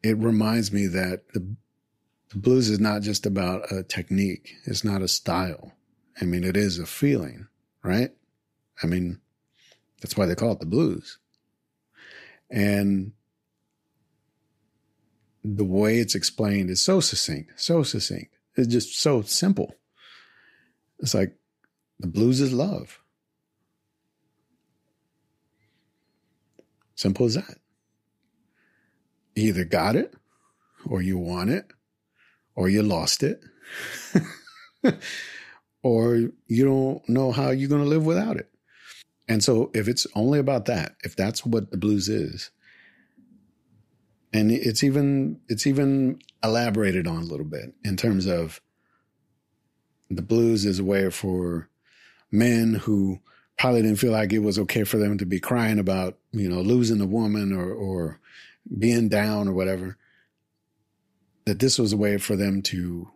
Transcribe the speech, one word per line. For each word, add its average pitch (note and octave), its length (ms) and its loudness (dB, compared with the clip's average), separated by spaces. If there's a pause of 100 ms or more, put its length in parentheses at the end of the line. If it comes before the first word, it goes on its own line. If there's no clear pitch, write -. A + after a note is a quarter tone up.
It A2 140 2
reminds A2 540 2
me G2+ 160 0
that F#2 460 -4
the, G#2 60 -4 (880)
the G2+ 80 -10
blues B2 320 4
is G#2 100 2
not G#2 220 0
just G2+ 240 -4
about G2 460 -2
a F#2+ 120 -4
technique. F#2+ 720 -4 (120)
It's - 180 -6
not G2+ 180 -2
a F#2 60 -2
style. - 640 -4 (500)
I - 20 -2
mean, F2+ 220 0
it F#2 100 -2
is G2 240 0
a E2 60 -8
feeling, G2+ 600 -2 (360)
right? F#2+ 280 0 (680)
I E2 60 -4
mean, F2+ 320 -4 (840)
that's - 140 -10
why G2+ 100 2
they F2 100 0
call A2 180 0
it - 80 -6
the E2+ 40 -10
blues. G2+ 520 -2 (1300)
And G2+ 640 0 (2250)
the G#2 220 0
way G#2 320 4
it's A2+ 180 0
explained G2+ 540 0
is F#2 120 0
so F#3 200 4
succinct, - 580 -4
so E3 240 2
succinct. - 500 -6 (220)
It's A#2+ 160 2
just - 280 -2
so C3 240 2
simple. - 520 0 (1200)
It's - 140 -4
like, F#2+ 220 0 (640)
the F#2 80 -8
blues A2+ 320 2
is C3 140 2
love. D#3+ 460 -4 (4000)
Simple G2 300 0
as A2+ 100 0
that. - 220 -8 (1800)
You G#2+ 140 2
either F2+ 160 0
got F#2+ 320 2
it, B3 160 -2 (720)
or F#2 160 -2
you F#2 160 -2
want F2+ 320 -4
it, F#3 240 -4 (840)
or F#2 140 0
you G#2 120 4
lost F2 400 0
it, D3+ 200 -2 (1400)
<laughs> - 140 2 (840)
or A#2 480 4 (160)
you A#2 180 4
don't C3+ 420 0
know B2+ 240 2
how C3+ 200 0
you're C3+ 180 0
gonna D3 140 2
live D#3 220 2
without G3 320 0
it. - 120 -12 (800)
And G#2+ 160 2
so A#2+ 300 2
if G#2+ 140 0
it's B2+ 280 -2
only C3 240 2
about C3 260 0
that, F#2+ 380 -2
if - 120 -8
that's G2+ 300 -4
what A2+ 240 0
the - 80 -8
blues G2+ 320 0
is, - 400 -4 (1800)
and G#2+ 180 4
it's A#2 320 0
even, C#3 640 2
it's G#2+ 200 -2
even C#3 520 2 (240)
elaborated G#2+ 640 2
on E2 100 -4
a E2+ 80 -6
little D#2 200 -8
bit C2 280 -12 (100)
in G2 120 -2
terms G2 300 0
of E2+ 340 -2 (1500)
the F2+ 120 -4
blues A2+ 440 2
is G2 140 0
a G2 40 -2
way G2 260 2
for F2+ 600 -4 (600)
men A2+ 420 4
who G2 460 0 (380)
probably A#2+ 240 4
didn't G#2+ 180 2
feel A#2+ 120 2
like G#2+ 220 0
it A2 60 2
was G#2 200 0
okay G#2+ 240 0
for G#2+ 140 0
them G#2 200 0
to G2 80 -2
be F#2 140 -2
crying A2 400 0
about, F#2 380 -2 (140)
you G2 180 -2
know, F2+ 100 -2
losing A2+ 400 2
a G2 60 2
woman G#2 480 0
or, F#2 180 -4
or F#2+ 480 -4 (580)
being A#2 300 2
down G#2 400 0
or F#2+ 60 0
whatever, F#2 440 -2 (1500)
that G2 140 -2
this C3 200 2
was G#2+ 140 2
a G#2+ 40 0
way G2+ 200 2
for G2+ 180 -2
them G2 260 0
to F2 540 -6